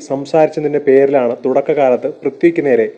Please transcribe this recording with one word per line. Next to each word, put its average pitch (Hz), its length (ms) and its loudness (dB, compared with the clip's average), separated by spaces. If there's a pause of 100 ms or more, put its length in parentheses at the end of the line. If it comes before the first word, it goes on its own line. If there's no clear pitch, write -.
(100)
സംസാരിച്ചതിന്റെ 147 760 -2
പേരിലാണ് 135 480 2 (120)
തുടക്കകാലത്ത് 131 640 0 (100)
പൃഥ്വിക്ക് 165 480 -2
നേരെ 113 180 2 (120)